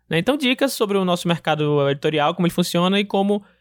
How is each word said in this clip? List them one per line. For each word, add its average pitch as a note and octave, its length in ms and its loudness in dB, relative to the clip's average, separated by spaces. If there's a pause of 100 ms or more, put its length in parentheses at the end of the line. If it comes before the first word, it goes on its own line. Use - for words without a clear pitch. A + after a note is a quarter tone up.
né? D#3+ 80 -2
Então, E3+ 180 0
dicas C4 380 0
sobre G3+ 240 -2
o F#3+ 80 2
nosso F3 240 0
mercado D3+ 640 0
editorial, D3+ 440 0
como F3 120 0
ele E3+ 80 -2
funciona F3+ 440 0
e G#3 60 0
como G3+ 400 -2 (160)